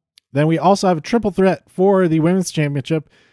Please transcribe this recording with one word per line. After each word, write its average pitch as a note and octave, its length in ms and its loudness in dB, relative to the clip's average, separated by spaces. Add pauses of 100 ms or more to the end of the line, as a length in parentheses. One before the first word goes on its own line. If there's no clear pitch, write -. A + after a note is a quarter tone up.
(340)
then C#3+ 140 2
we D#3+ 100 0
also F#3+ 300 2
have F3+ 100 2
a D3+ 40 -8
triple G#3+ 300 -2
threat F#3+ 380 0
for F#3+ 380 2
the D#3+ 140 0
Women's F3+ 300 0
Championship. D3 580 -4 (240)